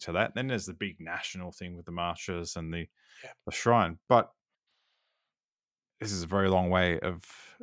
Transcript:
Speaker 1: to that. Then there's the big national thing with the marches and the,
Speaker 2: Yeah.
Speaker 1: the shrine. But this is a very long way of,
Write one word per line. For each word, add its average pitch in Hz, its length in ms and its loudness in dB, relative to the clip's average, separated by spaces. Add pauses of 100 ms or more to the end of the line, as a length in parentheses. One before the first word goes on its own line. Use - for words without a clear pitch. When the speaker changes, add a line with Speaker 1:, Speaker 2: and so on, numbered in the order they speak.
Speaker 1:
to 87 100 -8
that. 98 220 0
Then 127 140 -2
there's 117 180 -2
the 90 80 -10
big 87 260 -8
national 90 520 -10
thing 90 220 -12
with 85 120 -16
the 87 60 -12
marches 87 640 -4
and 82 180 -6
the, 85 140 -6 (360)
Speaker 2:
Yeah. - 80 -16 (140)
Speaker 1:
the - 60 -6
shrine. 107 540 4
But 120 240 6 (1700)
this 107 140 -6
is 90 100 -4
a 85 40 -6
very 95 240 2
long 92 180 4
way 90 320 4
of, 90 240 -6 (380)